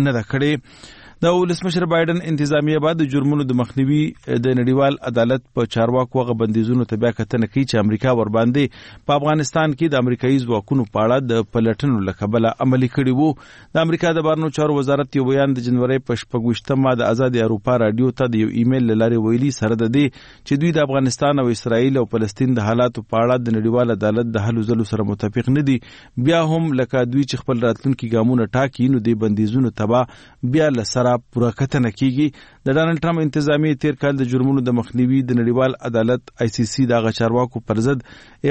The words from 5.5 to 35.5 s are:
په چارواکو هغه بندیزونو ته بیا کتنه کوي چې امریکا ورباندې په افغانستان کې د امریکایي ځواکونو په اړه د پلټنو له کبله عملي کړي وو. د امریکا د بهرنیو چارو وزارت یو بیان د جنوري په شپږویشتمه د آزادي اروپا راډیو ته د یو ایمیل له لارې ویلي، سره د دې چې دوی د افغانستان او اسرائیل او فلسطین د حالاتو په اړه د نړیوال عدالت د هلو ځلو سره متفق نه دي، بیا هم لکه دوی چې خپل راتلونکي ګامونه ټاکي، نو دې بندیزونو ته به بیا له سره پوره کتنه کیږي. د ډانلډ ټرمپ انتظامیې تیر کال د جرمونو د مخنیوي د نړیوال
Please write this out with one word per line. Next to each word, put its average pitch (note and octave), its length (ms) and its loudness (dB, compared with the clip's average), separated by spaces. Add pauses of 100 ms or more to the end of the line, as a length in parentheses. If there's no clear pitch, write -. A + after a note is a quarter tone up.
په A#2 180 -2
چارواکو B2 460 0
هغه A#2+ 200 -2
بندیزونو A2+ 480 0
ته A2 140 -2
بیا A#2 60 2 (100)
کتنه A2+ 340 -2
کوي C3+ 100 0
چې A#2+ 200 -2
امریکا G#2+ 340 0
ورباندې A#2 880 -2
په C#3+ 80 2
افغانستان D#3 580 0
کې D3+ 200 -2
د B2+ 100 2
امریکایي B2+ 400 0
ځواکونو A#2 420 -2 (120)
په G#2+ 80 2
اړه A#2+ 120 2 (120)
د A2+ 260 0
پلټنو A2+ 540 0
له F#2 100 -6
کبله A2+ 320 0 (140)
عملي B2+ 320 2
کړي C3 240 0
وو. D#3 80 2 (480)
د D#3+ 80 2
امریکا E3 280 0
د D#3 140 -2
بهرنیو D#3 320 -2
چارو D3+ 180 0
وزارت C#3 420 -2
یو C3 100 0
بیان C#3 280 2
د A#2+ 120 -6
جنوري B2+ 280 2 (140)
په A#2 100 -2
شپږویشتمه B2+ 800 0
د A2 140 2
آزادي B2 320 0
اروپا A2+ 380 0
راډیو A#2+ 260 0 (100)
ته B2 140 0
د G#2+ 80 2
یو G#2+ 80 -2 (100)
ایمیل B2+ 300 2
له A2 100 2
لارې A#2 240 2
ویلي، A#2+ 320 0
سره A2 240 -2
د A2+ 140 0
دې C#3+ 100 4 (400)
چې - 160 -2
دوی E3+ 160 0
د D3+ 80 2
افغانستان C3+ 600 0
او - 100 2
اسرائیل B2+ 480 0
او - 100 0
فلسطین A#2 480 0
د G#2 80 0
حالاتو A#2 400 0
په A2+ 140 0
اړه B2 240 0
د A2+ 100 0
نړیوال A2+ 400 0
عدالت G#2+ 400 0
د G#2 140 -2
هلو A2+ 180 -2
ځلو A2+ 240 0
سره G#2 160 -2
متفق G#2 480 -2
نه D3 140 0
دي، B2+ 60 2 (520)
بیا E3 240 2
هم D#3+ 300 0
لکه B2+ 260 0
دوی C3+ 160 0
چې B2+ 180 -8
خپل B2 240 0
راتلونکي A#2 480 -2
ګامونه A2+ 400 2
ټاکي، C3 380 0
نو A#2 120 0
دې A2+ 200 0
بندیزونو A2 560 0
ته G#2 140 0
به - 600 -4
بیا D#3 220 4
له G#2+ 160 -4
سره B2 140 0
پوره A#2+ 500 0
کتنه C3 320 0
کیږي. C3+ 360 0 (420)
د C3+ 100 0
ډانلډ D#3+ 260 0
ټرمپ E3+ 200 0
انتظامیې D3+ 600 0
تیر D3+ 160 0
کال C#3+ 180 0
د C3 140 0
جرمونو C3 320 2
د B2 160 0
مخنیوي B2+ 480 0
د B2 100 0
نړیوال A#2+ 380 2 (140)